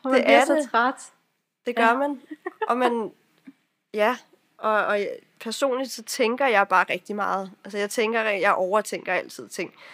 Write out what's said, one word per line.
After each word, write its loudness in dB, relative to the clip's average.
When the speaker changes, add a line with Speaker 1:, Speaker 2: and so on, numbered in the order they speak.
Speaker 1:
man 2
Speaker 2:
det 4
Speaker 1:
bliver 8
Speaker 2:
er 4
Speaker 1:
så 2
Speaker 2:
det. 0
Speaker 1:
træt. 0
Speaker 2:
Det -6
gør 2
Speaker 1:
Ja. 4
Speaker 2:
man. -2
Og 0
man, 0
Speaker 1:
<laughs> -20
Speaker 2:
ja, 2
og, 0
og 0
personligt -2
så -12
tænker 0
jeg 4
bare 4
rigtig -6
meget. -4
Altså, -10
jeg -4
tænker, -2
jeg 0
overtænker -2
altid -8
ting. -10